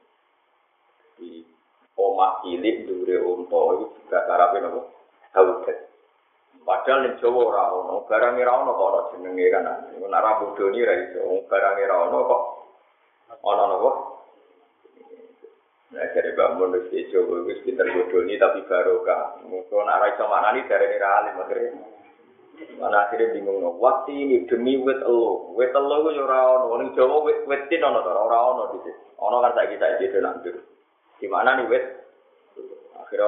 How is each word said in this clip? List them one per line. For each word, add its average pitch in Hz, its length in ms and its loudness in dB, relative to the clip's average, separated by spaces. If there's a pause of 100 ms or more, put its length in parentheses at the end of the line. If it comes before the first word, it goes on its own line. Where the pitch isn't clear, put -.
(1160)
Di 82 320 -20 (480)
omah 92 480 2
cilik 90 400 -2
ndure 92 320 -2
unta 90 440 0 (200)
iku - 40 -6 (120)
juga - 320 -2
karepe 87 320 4
napa? 87 200 -6 (600)
Haudat. 90 380 4 (920)
Padahal 131 400 2
ning - 80 -6
Jawa 123 320 2
ora 101 240 2
ono, 92 320 -4
barange 120 400 2
ora 123 160 4
ono 123 160 -2
kok 95 160 2
ana - 160 0
jenenge 92 400 -2
kan. 92 200 0 (200)
Iku 92 160 -14
nek 90 160 0
ora 110 160 2
bodoni 101 480 -2
ra 101 160 4
iso, - 480 -4
barange 98 400 0
ora 95 80 2 (160)
ono 131 160 0
kok - 140 2 (1000)
Ana 101 240 2
napa? 98 220 2 (2000)
Nah, 73 160 -6
jare - 220 0
Mbah - 240 0
Mun 92 180 0
wis 90 160 -2
ijo, - 380 0 (160)
wis 98 180 -6
pinter 92 240 0
bodoni 90 540 0
tapi 90 240 2
barokah. 90 840 0
Mengko 92 380 -4
nek - 160 0
ora 104 100 4
iso 107 160 -4
maknani 107 400 0
jarene 101 320 2
ra 101 240 2
alim, - 160 -6
akhire. - 260 -4 (1160)
Mana 104 260 2
akhire 113 300 -2
bingung, 98 260 -4
no. 87 160 -4
Wati 131 320 2
ini 139 380 0
demi 127 320 0
wit 131 240 0
elo. 107 500 0
Wit 123 160 2
elo 143 320 2
ku 156 80 2
ya 143 140 -2
ora 127 420 4
ono. 120 160 -2
Ning 131 140 -6
Jawa 151 260 4
wit, 151 240 0
wit 143 220 -4
tin 165 160 0
ono 123 180 2
to, 92 80 -2
ora 110 320 2
ono - 320 0
dhisik. - 220 -12 (240)
Ono 110 180 0
kan 123 160 2
saiki, - 240 0
saiki 95 320 0
do 98 140 0
nandur. - 320 -8 (640)
Di 101 100 -10
mana 123 300 2
nih 113 100 -4
wit? - 140 2 (1200)
Akhire 101 240 -2